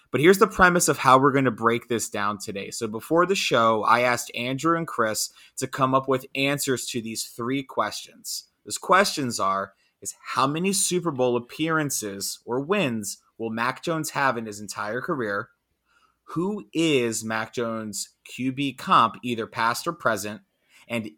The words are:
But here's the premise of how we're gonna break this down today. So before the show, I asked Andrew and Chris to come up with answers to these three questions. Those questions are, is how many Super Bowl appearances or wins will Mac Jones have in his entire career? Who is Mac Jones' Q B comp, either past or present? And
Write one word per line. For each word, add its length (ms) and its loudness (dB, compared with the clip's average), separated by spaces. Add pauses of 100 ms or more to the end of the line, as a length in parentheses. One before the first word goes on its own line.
(100)
But 100 0
here's 180 8
the 80 6
premise 420 4
of 100 2
how 200 8
we're 140 4
gonna 180 4
break 380 2
this 200 -2
down 300 -2
today. 320 -10
So 180 -6
before 360 2
the 100 2
show, 500 4
I 160 4
asked 340 0
Andrew 420 -2
and 100 -4
Chris 440 -2 (280)
to 80 -4
come 280 0
up 140 0
with 260 0
answers 520 -2
to 140 -6
these 240 -8
three 380 -6
questions. 840 -8 (200)
Those 140 -8
questions 600 2
are, 340 -2 (300)
is 120 -10 (200)
how 120 2
many 280 0
Super 360 0
Bowl 260 2
appearances 1080 -4
or 160 -2
wins 560 -2 (220)
will 120 -4
Mac 320 -4
Jones 280 -4
have 260 0
in 80 -6
his 160 -10
entire 400 -8
career? 480 -4 (840)
Who 420 -4
is 500 2
Mac 300 -6
Jones' 560 -6 (120)
Q 300 -6
B 220 -4
comp, 480 4
either 240 -4
past 400 -2
or 80 -4
present? 480 -4 (440)
And 300 -6